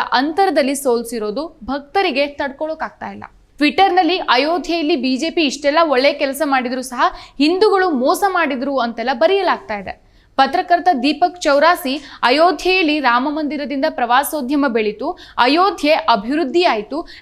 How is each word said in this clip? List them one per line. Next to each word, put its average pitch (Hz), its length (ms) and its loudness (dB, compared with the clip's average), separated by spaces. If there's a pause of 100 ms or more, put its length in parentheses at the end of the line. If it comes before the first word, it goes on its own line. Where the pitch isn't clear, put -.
(120)
ಅಂತರದಲ್ಲಿ 294 640 2
ಸೋಲ್ಸಿರೋದು 240 880 -4
ಭಕ್ತರಿಗೆ 285 640 -2
ತಡ್ಕೊಳೋಕಾಗ್ತಾ 285 840 -8
ಇಲ್ಲ. 196 140 -16 (360)
Twitter-ನಲ್ಲಿ 359 580 4
ಅಯೋಧ್ಯೆಯಲ್ಲಿ 311 800 0
ಬಿ 254 200 -2
ಜೆ 320 140 -2
ಪಿ 330 120 -2
ಇಷ್ಟೆಲ್ಲ 285 400 0
ಒಳ್ಳೆ 277 300 2
ಕೆಲಸ 277 320 -4
ಮಾಡಿದ್ರು 262 380 -2
ಸಹ 254 220 -2 (340)
ಹಿಂದೂಗಳು 370 520 4
ಮೋಸ 294 380 0
ಮಾಡಿದ್ರು 277 500 -2
ಅಂತೆಲ್ಲ 233 340 -4
ಬರೆಯಲಾಗ್ತಾ 320 640 0
ಇದೆ. - 240 -14 (340)
ಪತ್ರಕರ್ತ 349 520 2 (140)
ದೀಪಕ್ 311 380 0
ಚೌರಾಸಿ, 294 640 2 (200)
"ಅಯೋಧ್ಯೆಯಲ್ಲಿ 311 800 2
ರಾಮ 254 300 2
ಮಂದಿರದಿಂದ 285 580 -4
ಪ್ರವಾಸೋದ್ಯಮ 277 800 0
ಬೆಳೀತು, 220 420 -4 (280)
ಅಯೋಧ್ಯೆ 311 540 2
ಅಭಿವೃದ್ಧಿ 262 720 0
ಆಯ್ತು, 269 460 -2 (140)